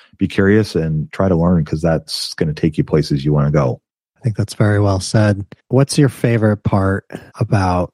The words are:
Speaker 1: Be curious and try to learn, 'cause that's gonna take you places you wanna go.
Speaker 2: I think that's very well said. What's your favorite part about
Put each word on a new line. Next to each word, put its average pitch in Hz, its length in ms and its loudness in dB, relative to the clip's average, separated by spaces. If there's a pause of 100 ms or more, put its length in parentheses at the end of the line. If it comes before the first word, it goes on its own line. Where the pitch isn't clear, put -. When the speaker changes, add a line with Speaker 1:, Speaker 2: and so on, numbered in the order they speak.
(180)
Speaker 1:
Be 98 100 -2
curious 101 460 2
and 78 380 -2
try 95 160 0
to 92 80 2
learn, 85 300 2
'cause 78 160 -4
that's - 540 -4
gonna - 180 -2
take - 240 -2
you - 80 0
places 147 400 -2
you 73 80 0
wanna 73 180 0
go. 69 300 0 (360)
Speaker 2:
I - 40 -20
think 107 160 -4
that's 104 160 -4
very 104 260 0
well 98 220 0
said. 101 440 0 (220)
What's 135 300 0
your 143 120 4
favorite 110 540 0
part 95 420 0 (340)
about 92 540 0